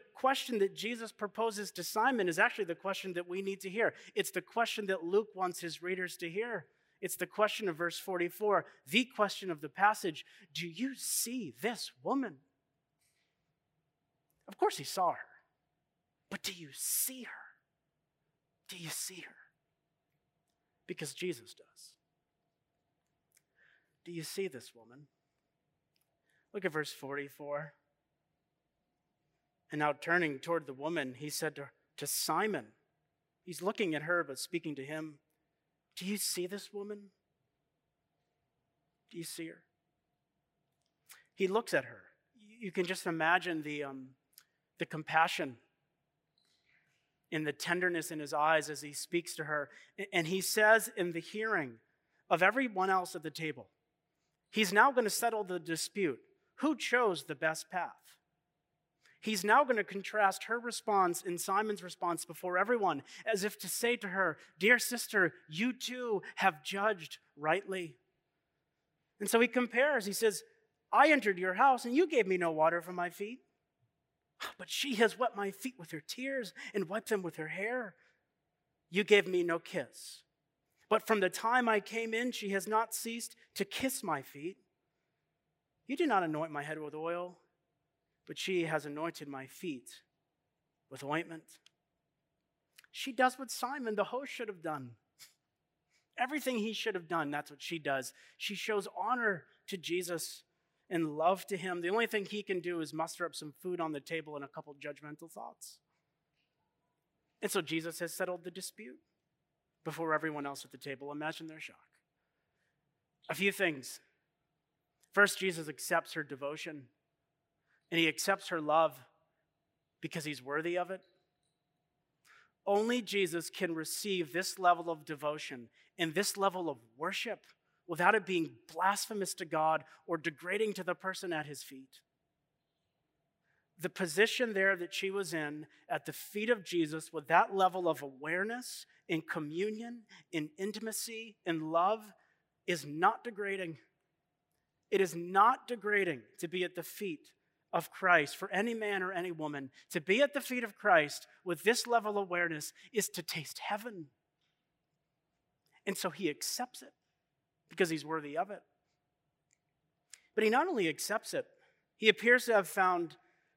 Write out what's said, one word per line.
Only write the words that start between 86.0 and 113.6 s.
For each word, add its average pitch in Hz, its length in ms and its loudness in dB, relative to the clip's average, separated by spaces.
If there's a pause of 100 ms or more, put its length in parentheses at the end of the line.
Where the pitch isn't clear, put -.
not 202 120 6
anoint 160 300 -2
my 143 100 -4
head 156 160 -6
with 151 160 -10
oil, 175 460 -6 (880)
but - 120 -12
she 175 260 0
has 156 220 0
anointed 151 400 -8
my 135 180 -10
feet 135 560 -10 (880)
with 135 140 -12
ointment." 160 560 -4 (1300)
She - 200 -6
does 254 260 4
what 262 140 -10
Simon 247 440 -2
the 196 100 2
host 262 260 -8
should 233 160 -8
have 180 160 -10
done. 135 320 -6 (1200)
Everything 254 400 -2
he 220 160 -2
should 202 220 -4
have 170 120 -8
done, 160 220 0
that's 147 220 -6
what 143 100 -18
she - 160 -6
does. 139 360 -2 (240)
She - 180 -6
shows 202 320 -2 (100)
honor 214 480 0 (220)
to 196 100 -6
Jesus 170 640 -4 (460)
and 160 280 0
love 180 300 4
to 196 100 -4
him. 175 240 -4
The 175 80 -2
only 226 180 2
thing 208 180 -2
he 202 160 -6
can 185 200 -2
do 175 180 -4
is 151 140 -6
muster 165 320 -4
up 160 100 -6
some 151 160 -10
food 180 280 -6
on 160 120 0
the 147 80 -4
table 160 360 -8
and 143 100 -10
a - 20 -14
couple 151 280 -14
judgmental 147 560 -14
thoughts. - 480 -16 (1600)
And 196 100 -2
so 196 100 2
Jesus 160 380 -2
has 170 140 -6
settled 180 300 -4
the 180 80 -12
dispute 208 480 -14 (840)
before 160 300 -2
everyone 151 320 0
else 139 180 -8
at - 80 -20
the 135 60 -18
table. 139 340 -10
Imagine 156 360 -6
their 156 120 -16
shock. - 400 -18 (1300)
A 160 60 -2
few 190 160 2
things. 160 480 -2 (1120)